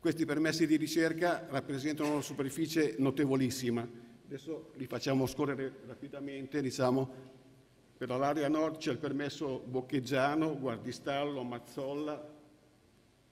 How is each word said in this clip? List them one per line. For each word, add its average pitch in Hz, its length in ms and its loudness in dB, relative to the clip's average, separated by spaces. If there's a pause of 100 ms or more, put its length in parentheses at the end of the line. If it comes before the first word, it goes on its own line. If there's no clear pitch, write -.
Questi 160 240 2
permessi 156 420 2
di 156 100 6
ricerca 160 720 2
rappresentano 143 600 0
una 143 100 2
superficie 156 760 0
notevolissima. 131 880 2 (380)
Adesso 143 520 -10
li 131 100 -6
facciamo 135 400 2
scorrere 135 600 -2
rapidamente, 139 760 -6
diciamo, 131 440 2 (920)
per 123 100 -6
l'area 139 400 2
nord 156 300 2
c'è 151 140 0
il 120 40 0
permesso 139 640 -2
Boccheggiano, 135 1000 0
Guardistallo, 135 840 -4
Mazzolla, 143 920 -8 (960)